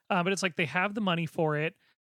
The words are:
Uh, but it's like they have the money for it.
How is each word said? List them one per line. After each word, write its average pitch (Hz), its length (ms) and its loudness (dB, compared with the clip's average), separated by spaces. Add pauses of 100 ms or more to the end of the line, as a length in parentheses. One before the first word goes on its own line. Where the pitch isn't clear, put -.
Uh, 180 140 2
but 185 100 0
it's 190 100 -4
like 185 140 -2
they 180 100 0
have 185 280 -2
the 233 60 -4
money 170 260 0
for 151 300 0
it. 156 200 -4 (340)